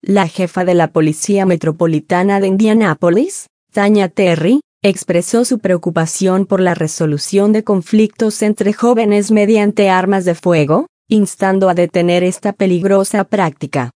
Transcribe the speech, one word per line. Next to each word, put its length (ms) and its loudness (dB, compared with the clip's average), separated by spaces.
La 280 0
jefa 360 -4
de 80 0
la 200 2
Policía 520 0
Metropolitana 960 0
de 60 0
Indianápolis, 1000 0
Tanya 380 2
Terry, 540 0
expresó 640 0
su 140 -2
preocupación 880 -2
por 140 -2
la 120 2
resolución 800 -2
de 120 0
conflictos 760 0
entre 320 0
jóvenes 580 0
mediante 600 2
armas 340 0
de 100 0
fuego, 520 0
instando 600 0
a 60 2
detener 500 0
esta 300 -4
peligrosa 680 0
práctica. 720 -4